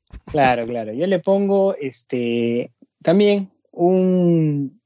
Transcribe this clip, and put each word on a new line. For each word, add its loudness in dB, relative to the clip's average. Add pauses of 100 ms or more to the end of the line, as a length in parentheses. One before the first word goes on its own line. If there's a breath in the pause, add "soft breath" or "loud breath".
(320)
Claro, 2
claro. -8
Yo -4
le 0
pongo, 0
este, -4 (280)
también 0 (180)
un 0